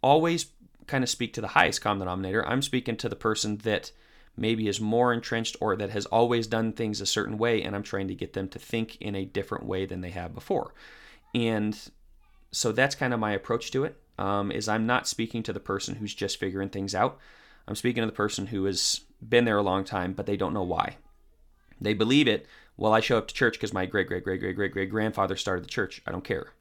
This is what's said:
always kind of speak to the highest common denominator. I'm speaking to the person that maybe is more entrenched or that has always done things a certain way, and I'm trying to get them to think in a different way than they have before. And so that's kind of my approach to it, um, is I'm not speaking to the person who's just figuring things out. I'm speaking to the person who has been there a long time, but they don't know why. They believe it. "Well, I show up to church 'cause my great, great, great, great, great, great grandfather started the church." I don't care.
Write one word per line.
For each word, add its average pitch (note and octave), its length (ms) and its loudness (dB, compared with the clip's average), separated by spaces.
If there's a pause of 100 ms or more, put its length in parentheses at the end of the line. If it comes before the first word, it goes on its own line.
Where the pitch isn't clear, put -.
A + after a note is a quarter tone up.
always D#3+ 440 6 (400)
kind C3 160 0
of A#2+ 60 0
speak - 240 -2
to - 80 -6
the G#2 80 -6
highest D#3+ 320 4
common G2+ 200 2
denominator. F#2 460 -2
I'm B2+ 140 2
speaking B2 380 -2
to A#2 100 -4
the - 80 -6
person G#2+ 420 0
that G#2+ 320 0 (460)
maybe A2 300 0
is G2+ 140 0
more A#2 320 4
entrenched A#2 480 -2
or G2+ 160 2
that G2+ 140 -4
has G#2 160 -2
always A#2 420 4
done A2+ 240 0
things G#2+ 280 -2
a G2 60 -4
certain G#2+ 320 0
way, A2+ 240 4
and G2+ 140 -6
I'm G#2 80 -4
trying G2 240 -4
to F#2+ 80 -6
get - 160 -8
them F#2+ 160 -4
to - 100 -12
think - 420 -4
in G#2 140 -6
a F#2+ 100 -4
different G2+ 400 -6
way F#2+ 220 -2
than F#2 140 -6
they F2+ 100 -8
have F2 240 -8
before. - 400 -4 (600)
And A2 440 0 (720)
so - 220 0
that's C3+ 240 2
kind B2 180 0
of A#2 60 0
my G#2+ 120 0
approach A2+ 380 -2
to C3 140 0
it, - 120 -6 (220)
um, G2+ 320 0
is A2 180 -4
I'm A2 180 2
not B2 200 2
speaking A2+ 380 -4
to G#2+ 80 -6
the G2 80 -6
person G2 340 -4
who's G#2 200 -8
just - 260 -4
figuring G2 280 -4
things G2 280 -4
out. G#2+ 220 2 (500)
I'm G#2+ 80 -4
speaking A#2+ 260 0
to A2+ 40 0
the G#2+ 60 -2
person G#2 360 -2
who G2+ 160 -2
has - 380 0 (240)
been A#2+ 180 6
there G#2+ 140 4
a G#2 40 4
long F#2+ 220 2
time, F#2+ 300 -4
but G2+ 120 -6
they G#2 100 0
don't F#2 160 0
know F#2+ 120 0
why. F2 320 0 (840)
They G#2 140 0
believe B2 320 6
it. G#2 200 2 (300)
"Well, G#2+ 160 4
I A2+ 60 8
show A2+ 180 2
up A2 120 0
to - 60 -12
church - 260 2
'cause G2+ 120 -4
my F#2 140 0
great, F#2+ 220 2
great, F#2 160 -4
great, F#2+ 160 -2
great, F#2 160 -2
great, G2 160 0
great G2 180 -2
grandfather G2+ 460 0
started F2+ 280 -2
the - 40 -18
church." - 400 -4
I - 20 -6
don't F#2 140 -6
care. - 360 -6